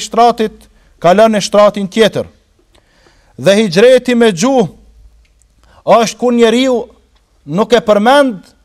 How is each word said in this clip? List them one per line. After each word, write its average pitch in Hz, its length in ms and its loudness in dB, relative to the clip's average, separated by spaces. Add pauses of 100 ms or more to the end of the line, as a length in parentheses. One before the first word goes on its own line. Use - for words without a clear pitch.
shtratit, 226 460 -2 (500)
kalon 208 320 2
në 196 80 -2
shtratin 202 480 0
tjetër. 185 340 -2 (1120)
Dhe 170 200 0
hijreti 240 580 2
me 233 160 2
gjuhë 208 380 -2 (1160)
është 208 320 0
kur 240 160 -4
njeriu 240 440 -2 (680)
nuk 208 280 -4
e 226 100 2
përmend 220 560 0 (260)